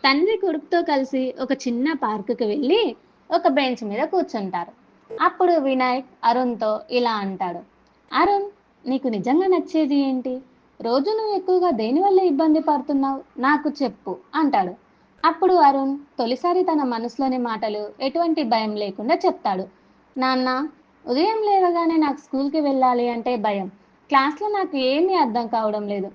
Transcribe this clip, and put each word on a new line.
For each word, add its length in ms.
తండ్రి 320
కొడుకుతో 460
కలిసి 580
ఒక 120
చిన్న 400
పార్కుకి 520
వెళ్ళి 520
ఒక 140
బెంచ్ 360
మీద 220
కూర్చుంటారు. 800
అప్పుడు 320
వినాయక్ 540
అరుణ్తో 560
ఇలా 220
అంటాడు, 460
"అరుణ్, 300
నీకు 180
నిజంగా 380
నచ్చేది 500
ఏంటి? 440
రోజు 280
నువ్వు 260
ఎక్కువగా 340
దేనివల్ల 500
ఇబ్బంది 400
పడుతున్నావు, 800
నాకు 300
చెప్పు" 340
అంటాడు. 400
అప్పుడు 300
అరుణ్ 440
తొలిసారి 440
తన 200
మనసులోని 560
మాటలు 500
ఎటువంటి 420
భయం 340
లేకుండా 380
చెప్తాడు. 380
"నాన్న, 500
ఉదయం 360
లేవగానే 520
నాకు 220
స్కూల్కి 420
వెళ్ళాలి 480
అంటే 280
భయం, 320
క్లాస్లో 400
నాకు 280
ఏమీ 380
అర్థం 320
కావడం 420
లేదు, 260